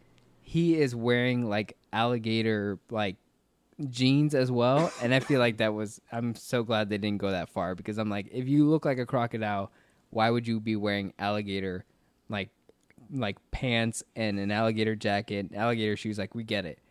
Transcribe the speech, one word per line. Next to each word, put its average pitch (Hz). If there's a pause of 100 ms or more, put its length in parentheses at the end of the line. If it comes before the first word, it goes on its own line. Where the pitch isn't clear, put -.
(420)
he 170
is 127
wearing, 123
like, 104 (160)
alligator, 110 (140)
like, 104 (720)
jeans 139
as 127
well. 127 (100)
And 120
I 131
feel 139
like 117
that 110
was, 107 (120)
I'm 117
so -
glad 107
they 107
didn't 104
go 98
that 90
far, 92
because 104
I'm 107
like, 101
if 127
you 147
look 156
like 135
a 123
crocodile, 110 (400)
why 113
would 117
you 113
be 110
wearing 101
alligator, 98 (440)
like, 101 (600)
like, 117 (140)
pants 117 (120)
and 107
an 101
alligator 110
jacket, 101
alligator 110
shoes? 107
Like, 95
we 117
get 104
it. 76 (140)